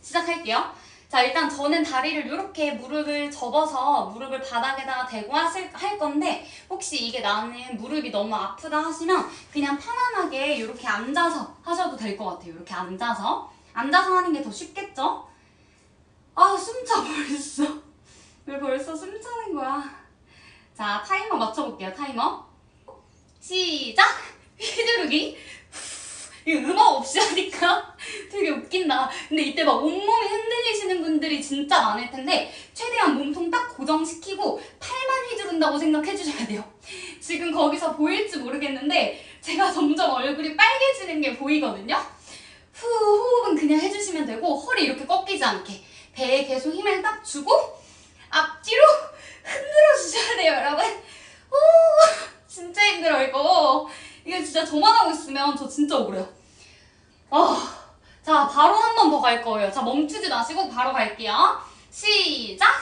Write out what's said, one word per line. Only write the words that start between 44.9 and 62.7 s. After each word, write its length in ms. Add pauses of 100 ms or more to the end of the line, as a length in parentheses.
꺾이지 360
않게 400 (300)
배에 320
계속 300
힘을 260
딱 240
주고 260 (760)
앞뒤로 540 (600)
흔들어 560
주셔야 380
돼요, 160
여러분. 320
오, 720 (920)
진짜 380
힘들어, 380
이거. 640 (340)
이게 200
진짜 220
저만 300
하고 160
있으면 440
저 120
진짜 300
억울해요. 300 (1000)
아, 560 (380)
자, 240
바로 280
한 200
번 160
더 100
갈 220
거예요. 280
자, 120
멈추지 460
마시고 400
바로 240
갈게요. 680 (300)
시작! 760 (140)